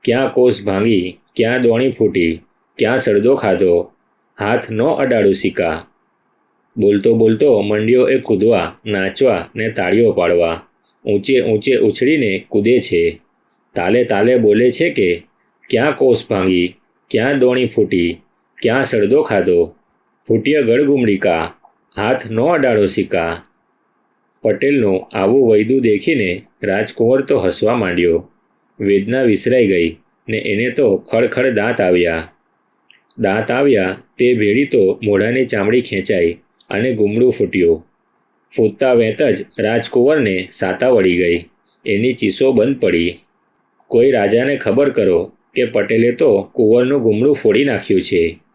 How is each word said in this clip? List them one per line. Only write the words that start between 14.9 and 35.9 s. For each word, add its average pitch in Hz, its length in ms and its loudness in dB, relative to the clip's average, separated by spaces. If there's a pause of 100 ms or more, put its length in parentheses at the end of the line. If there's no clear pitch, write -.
"ક્યાં 127 280 0
કોસ 127 320 0
ભાંગી, 92 460 0 (340)
ક્યાં 131 300 0
દોણી 127 280 2
ફૂટી, 90 540 -2 (400)
ક્યાં 123 240 0
સળદો 117 380 0
ખાધો, 87 520 0 (520)
ફૂટ્ય 139 340 0
ગળગુમડી 123 560 2
કા, 82 360 -2 (440)
હાથ 110 340 -4
ન 110 100 -2
અડાડો 131 440 2
સિક્કા." 85 580 -4 (1000)
પટેલનું 110 720 0
આવું 110 380 2
વૈદું 113 300 2
દેખીને 104 600 -2 (220)
રાજકુંવર 110 580 0
તો 131 180 0
હસવા 98 360 -2
માંડ્યો. 87 540 -2 (500)
વેદના 101 420 0
વિસરાઈ 117 460 0
ગઈ 85 300 0 (320)
ને 110 80 -4
એને 107 320 -4
તો 117 280 0
ખડખડ 120 500 -2
દાંત 113 340 -2
આવ્યા. 87 500 0 (880)
દાંત 110 320 -2
આવ્યા 113 500 0 (160)
તે 123 160 2
ભેળી 110 320 0
તો 98 380 0
મોઢાની 107 420 0
ચામડી 110 360 0
ખેંચાઈ 95 560 -2 (320)